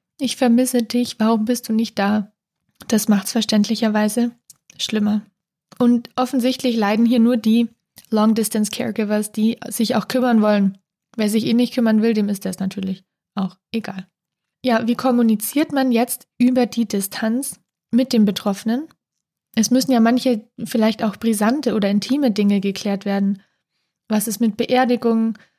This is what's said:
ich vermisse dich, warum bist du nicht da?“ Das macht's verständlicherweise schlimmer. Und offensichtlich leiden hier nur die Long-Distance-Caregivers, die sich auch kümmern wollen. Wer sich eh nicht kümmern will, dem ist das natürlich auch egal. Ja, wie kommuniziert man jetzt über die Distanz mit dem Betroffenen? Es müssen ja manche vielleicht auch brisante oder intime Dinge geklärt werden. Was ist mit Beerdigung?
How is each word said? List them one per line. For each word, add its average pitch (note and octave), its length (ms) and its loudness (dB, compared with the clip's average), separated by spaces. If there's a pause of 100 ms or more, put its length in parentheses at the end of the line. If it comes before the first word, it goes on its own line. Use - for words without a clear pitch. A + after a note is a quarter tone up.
(200)
ich C4 160 -4
vermisse B3 480 2
dich, A#3+ 360 -4
warum A3 260 2
bist A#3+ 220 -2
du A3+ 60 -2
nicht A3 240 -2
da?“ G3+ 340 0 (560)
Das G#3+ 200 0
macht's G#3 240 0
verständlicherweise G#3+ 960 0 (480)
schlimmer. G#3 440 -2 (580)
Und A#3+ 360 2
offensichtlich B3+ 600 -2
leiden A3 320 2
hier A#3+ 120 2
nur A#3 180 4
die A3+ 300 2 (440)
Long-Distance-Caregivers, G#3+ 1200 0
die A3 260 0 (120)
sich A3 260 -2
auch A3 120 -2
kümmern A#3+ 360 2
wollen. G3+ 340 2 (380)
Wer G#3+ 140 -2
sich A3 180 0
eh - 60 0
nicht A#3+ 200 0
kümmern A3 300 2
will, A3+ 100 2
dem G#3 160 0
ist G3 160 -6
das F#3+ 140 -8
natürlich F#3+ 440 -6 (300)
auch F#3+ 240 -6 (140)
egal. G3 360 -8 (560)
Ja, A#3 240 0
wie A#3+ 80 0
kommuniziert A#3+ 760 0
man C4+ 200 0
jetzt A#3 360 -2 (100)
über B3 300 2
die A#3 200 -4
Distanz A3 720 -4 (320)
mit B3+ 220 2
dem G#3+ 120 6
Betroffenen? A3 640 -2 (680)
Es A3+ 140 0
müssen C4 220 2
ja B3 80 4
manche A#3 480 2 (160)
vielleicht A3 400 0
auch G#3 120 -2
brisante A3+ 600 0
oder G3+ 140 0
intime B3 420 0
Dinge G3+ 280 2
geklärt G3 460 -4
werden. G3 380 -2 (640)
Was G#3+ 180 0
ist G#3+ 120 -6
mit A3+ 180 0
Beerdigung? A#3 800 0 (220)